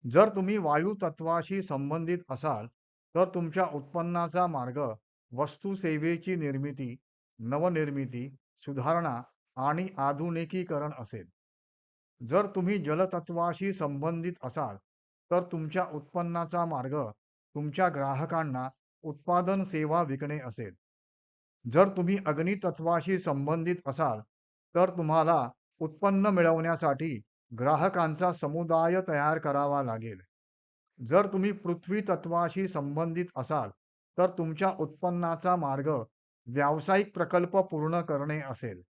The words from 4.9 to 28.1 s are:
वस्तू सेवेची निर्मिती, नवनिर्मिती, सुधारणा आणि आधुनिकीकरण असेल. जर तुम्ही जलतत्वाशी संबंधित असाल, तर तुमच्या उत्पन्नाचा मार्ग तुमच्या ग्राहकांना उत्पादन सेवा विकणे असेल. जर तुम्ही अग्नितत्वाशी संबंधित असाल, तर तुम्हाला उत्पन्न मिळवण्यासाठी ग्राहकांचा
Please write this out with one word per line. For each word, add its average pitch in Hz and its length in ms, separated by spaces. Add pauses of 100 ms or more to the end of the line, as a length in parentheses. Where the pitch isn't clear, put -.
वस्तू 147 440
सेवेची 165 600
निर्मिती, 139 600 (440)
नवनिर्मिती, 139 880 (360)
सुधारणा 143 520 (420)
आणि 151 300 (120)
आधुनिकीकरण 160 1000
असेल. 101 260 (960)
जर 165 240 (100)
तुम्ही 190 280
जलतत्वाशी 170 920
संबंधित 165 600 (100)
असाल, 123 340 (540)
तर 180 200
तुमच्या 165 420
उत्पन्नाचा 170 720
मार्ग 139 300 (600)
तुमच्या 151 340
ग्राहकांना 139 800 (360)
उत्पादन 175 600
सेवा 160 400
विकणे 147 360
असेल. 117 340 (920)
जर 165 320
तुम्ही 185 200 (100)
अग्नितत्वाशी 170 920
संबंधित 165 560 (120)
असाल, 135 320 (560)
तर 180 220
तुम्हाला 160 420 (420)
उत्पन्न 196 460
मिळवण्यासाठी 165 920 (320)
ग्राहकांचा 156 840